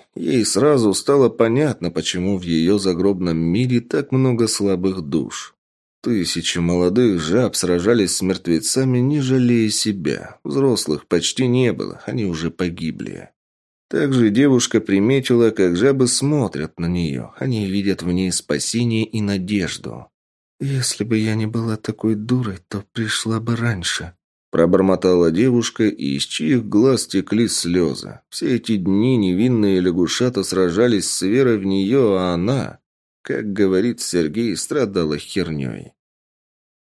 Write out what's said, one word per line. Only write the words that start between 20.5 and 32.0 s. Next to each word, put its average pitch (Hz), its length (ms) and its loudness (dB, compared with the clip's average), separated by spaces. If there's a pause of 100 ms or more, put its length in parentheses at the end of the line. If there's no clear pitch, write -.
«Если 135 420 -4
бы 113 140 0
я 110 180 0
не 110 100 -2
была 113 300 -4
такой 110 400 -4
дурой, 107 440 -4 (100)
то 98 240 -8
пришла 113 460 -4
бы 113 160 -4
раньше», 101 580 -4 (380)
пробормотала 90 800 4
девушка, 117 540 2
и 69 320 -2
из - 60 -4
чьих 120 440 -2
глаз 113 400 4
текли 104 400 0
слезы. 82 720 -2 (100)
Все 147 260 -2
эти 113 220 -2
дни 101 400 2
невинные 101 600 2
лягушата 90 640 0
сражались 95 680 2
с - 140 -6
верой 117 340 2
в 98 80 -6
нее, 98 500 2